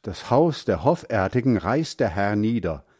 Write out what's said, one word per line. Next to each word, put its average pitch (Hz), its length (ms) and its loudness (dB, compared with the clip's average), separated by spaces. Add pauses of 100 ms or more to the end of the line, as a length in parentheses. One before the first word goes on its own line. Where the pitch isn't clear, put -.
Das - 280 -10
Haus 147 360 2
der 85 180 0
Hoffärtigen 120 720 2
reißt 123 460 -2
der 110 80 2
Herr 101 260 0
nieder, 104 500 -2 (140)